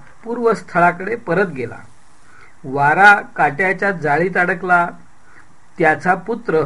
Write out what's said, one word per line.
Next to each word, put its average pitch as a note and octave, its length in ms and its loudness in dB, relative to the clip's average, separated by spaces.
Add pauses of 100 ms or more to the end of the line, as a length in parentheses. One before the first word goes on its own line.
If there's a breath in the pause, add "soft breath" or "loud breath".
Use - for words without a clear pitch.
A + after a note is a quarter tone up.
(240 soft breath)
पूर्वस्थळाकडे G3+ 920 -2
परत F3 320 -2
गेला. B2+ 300 -10 (840 soft breath)
वारा D#3 580 6 (140)
काट्याच्या F#3+ 560 0
जाळीत E3 460 -2
अडकला, F3+ 520 0 (920 soft breath)
त्याचा D#3+ 360 2
पुत्र F#3 500 -2